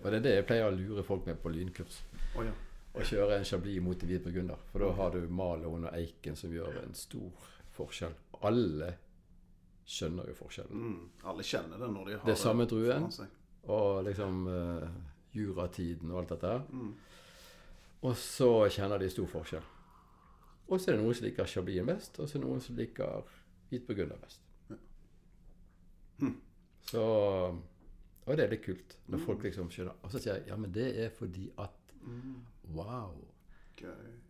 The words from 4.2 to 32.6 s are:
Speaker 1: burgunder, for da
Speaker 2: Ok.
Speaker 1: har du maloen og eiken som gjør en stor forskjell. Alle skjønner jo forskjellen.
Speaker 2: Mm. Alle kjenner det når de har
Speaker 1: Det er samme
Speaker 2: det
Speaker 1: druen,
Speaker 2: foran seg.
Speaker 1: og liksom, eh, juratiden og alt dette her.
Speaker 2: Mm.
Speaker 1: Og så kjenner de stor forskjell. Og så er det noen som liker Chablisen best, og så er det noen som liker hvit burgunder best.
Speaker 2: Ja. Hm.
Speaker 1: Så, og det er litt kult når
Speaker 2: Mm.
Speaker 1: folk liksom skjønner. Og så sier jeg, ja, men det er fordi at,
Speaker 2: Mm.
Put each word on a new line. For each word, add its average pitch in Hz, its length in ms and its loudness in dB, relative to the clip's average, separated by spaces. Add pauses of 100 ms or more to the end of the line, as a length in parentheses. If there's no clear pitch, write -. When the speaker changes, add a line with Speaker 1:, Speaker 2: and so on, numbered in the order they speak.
Speaker 1:
burgunder, 87 340 -2 (140)
for 98 80 0
da 101 80 6
Speaker 2:
Ok. 90 80 2
Speaker 1:
har 95 160 4
du 87 160 0
maloen 85 580 0
og - 80 -4
eiken 82 420 -4
som 85 160 -8
gjør 85 320 -4
en 64 100 -10
stor - 380 -10 (440)
forskjell. - 380 -6 (280)
Alle 87 540 4 (880)
skjønner 87 420 -4
jo - 60 -8
forskjellen. - 380 -12
Speaker 2:
Mm. 101 380 -6 (160)
Alle 92 180 -4
kjenner 85 360 -4
det 120 100 -4
når 95 160 -4
de 98 120 -6
har - 80 -8
Speaker 1:
Det 113 60 8
er 104 40 8
samme 117 300 6
Speaker 2:
det 110 40 2
Speaker 1:
druen, 117 300 4
Speaker 2:
foran 175 120 0
seg. 101 160 -10 (380)
Speaker 1:
og 101 400 4
liksom, 95 420 0
eh, 87 400 -2 (480)
juratiden 87 760 -2
og 90 80 -4
alt 87 100 -4
dette 85 180 -2
her. 117 120 0 (120)
Speaker 2:
Mm. 117 240 -6 (1080)
Speaker 1:
Og 127 120 2
så 113 540 8
kjenner 98 300 0
de 95 100 2
stor 92 180 -2
forskjell. 80 360 -6 (1040)
Og 185 100 4
så 185 120 0
er 131 60 6
det 107 60 4
noen 117 120 4
som 110 120 -4
liker - 180 0
Chablisen 92 400 0
best, - 340 -2
og 147 100 -4
så 147 80 -6
er 139 40 -2
det 131 80 -2
noen 131 120 -2
som - 140 -10
liker - 480 -4 (460)
hvit 123 180 -4
burgunder 95 340 -2
best. - 180 -20 (300)
Speaker 2:
Ja. - 60 -14 (1400)
Hm. - 220 0 (400)
Speaker 1:
Så, - 200 -2 (1200)
og 139 120 2
det - 80 6
er 101 40 6
litt 110 140 -2
kult - 320 -8 (140)
når - 100 -2
Speaker 2:
Mm. 170 60 -4
Speaker 1:
folk 104 180 -2
liksom 90 260 -4
skjønner. 90 240 -8 (100)
Og 92 80 -10
så 123 80 -4
sier 104 160 -2
jeg, - 120 -8
ja, 98 80 -8
men 104 160 -4
det 117 260 0
er 113 120 0
fordi 95 480 -8
at, 101 140 -6 (340)
Speaker 2:
Mm. 123 400 -10 (280)